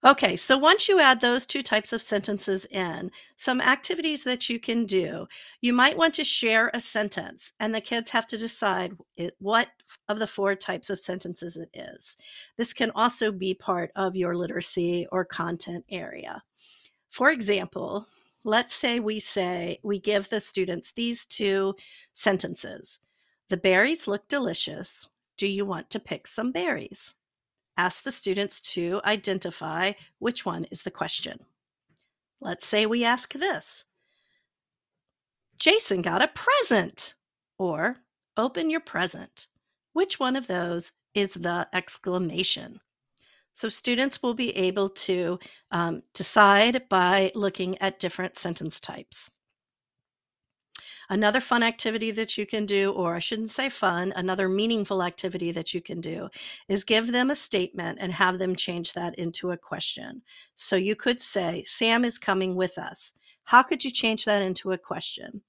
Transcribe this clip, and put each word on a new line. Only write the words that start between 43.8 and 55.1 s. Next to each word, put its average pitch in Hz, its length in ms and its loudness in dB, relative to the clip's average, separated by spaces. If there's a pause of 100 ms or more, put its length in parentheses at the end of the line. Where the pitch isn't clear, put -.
will 240 120 2
be 240 240 -2
able 190 320 2
to, 180 500 0 (320)
um, 170 320 -2 (100)
decide 214 760 6
by 185 440 6
looking 190 440 -2
at 190 200 -2
different 185 400 -4
sentence 165 440 -6
types. - 500 -10 (1800)
Another 208 300 4
fun 240 220 2
activity 226 480 0
that 220 260 -2
you 208 80 -2
can 214 220 -2
do, 196 240 4
or 170 240 0
I 170 40 -4
shouldn't 220 300 -4
say 269 180 -2
fun, 185 480 0
another 185 320 0
meaningful 202 540 2
activity 180 500 -4